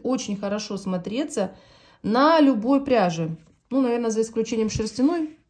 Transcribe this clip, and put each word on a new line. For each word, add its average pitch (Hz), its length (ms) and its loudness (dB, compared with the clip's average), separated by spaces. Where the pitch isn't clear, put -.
очень 226 320 -4
хорошо 202 400 -6
смотреться 190 800 -4
на 285 360 4
любой 269 440 4
пряже. 170 520 0
Ну, 262 100 0
наверное, 240 300 0
за 220 100 -2
исключением 220 500 -2
шерстяной 294 680 -2